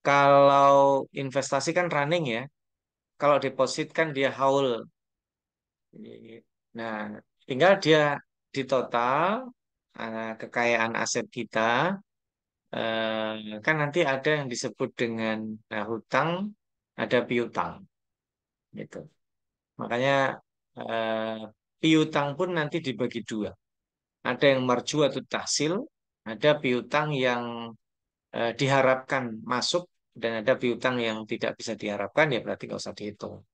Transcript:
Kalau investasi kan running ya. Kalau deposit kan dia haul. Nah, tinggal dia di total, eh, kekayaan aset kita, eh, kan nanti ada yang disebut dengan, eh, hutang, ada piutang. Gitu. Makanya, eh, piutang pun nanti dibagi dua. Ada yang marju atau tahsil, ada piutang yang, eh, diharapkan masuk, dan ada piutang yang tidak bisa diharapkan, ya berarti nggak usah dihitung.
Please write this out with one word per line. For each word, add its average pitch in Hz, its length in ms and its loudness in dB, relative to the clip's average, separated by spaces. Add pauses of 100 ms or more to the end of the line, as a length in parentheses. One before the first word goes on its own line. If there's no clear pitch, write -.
Kalau 139 1120 8
investasi 135 640 -2
kan 175 160 0
running 151 320 0
ya. 117 180 -2 (760)
Kalau 143 180 6
deposit 135 480 -2 (100)
kan 160 200 0
dia 135 180 0
haul. 135 480 2 (1900)
Nah, 113 200 -8 (520)
tinggal 156 320 4
dia 151 400 4 (320)
di 139 160 -4
total, 139 800 0 (480)
eh, 113 460 -8
kekayaan 117 580 0
aset 113 320 -2
kita, 120 640 0 (800)
eh, 110 880 -4
kan 156 160 0
nanti 147 240 0
ada 139 400 0
yang 131 100 -6
disebut 117 360 -6 (120)
dengan, 110 540 -4 (160)
eh, 107 160 -4
hutang, 160 640 -2 (480)
ada 117 240 0
piutang. 113 500 -4 (1000)
Gitu. - 240 -12 (800)
Makanya, 123 360 0 (680)
eh, 113 580 -4 (380)
piutang 156 560 2
pun 180 140 -2 (100)
nanti 151 240 -4
dibagi 120 400 -4
dua. 104 320 -6 (720)
Ada 123 180 0 (120)
yang 127 100 0
marju 135 400 0
atau 127 160 -4
tahsil, 143 500 -2 (540)
ada 147 320 2
piutang 147 560 -2
yang, 120 560 -4 (640)
eh, 117 240 0
diharapkan 131 880 0
masuk, 123 400 -2 (260)
dan 113 320 -4
ada - 160 4
piutang 123 400 0
yang 110 240 -2
tidak 113 320 -4
bisa 113 160 -8
diharapkan, 104 560 0
ya 117 160 0
berarti 104 240 -8
nggak 101 160 -8
usah 101 80 -10
dihitung. 101 480 -12 (120)